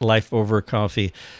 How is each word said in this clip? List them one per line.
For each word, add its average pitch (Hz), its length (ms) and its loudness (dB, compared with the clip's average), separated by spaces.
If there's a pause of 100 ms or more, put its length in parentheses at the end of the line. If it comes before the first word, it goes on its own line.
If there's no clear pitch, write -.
Life 110 320 2
Over 110 280 2
Coffee 104 520 -2 (280)